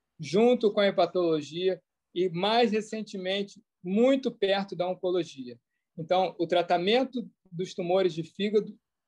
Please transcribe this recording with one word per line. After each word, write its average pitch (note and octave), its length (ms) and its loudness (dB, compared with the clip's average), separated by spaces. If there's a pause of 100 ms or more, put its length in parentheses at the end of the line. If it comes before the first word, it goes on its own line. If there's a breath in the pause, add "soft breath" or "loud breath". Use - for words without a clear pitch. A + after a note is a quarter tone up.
(180)
junto G#3+ 540 2
com G#3 80 0
a G3+ 60 4
hepatologia F3 920 0 (340)
e, F3+ 160 0
mais G3+ 420 2
recentemente, G3+ 880 -6 (200)
muito A#3+ 480 2
perto G3 440 -2
da F3 140 -2
oncologia. E3 680 -4 (380)
Então, F3 420 0
o E3+ 80 0
tratamento F3+ 840 0 (200)
dos F3+ 240 -8
tumores F#3 400 0
de D#3+ 80 -6
fígado G3+ 520 -2 (340)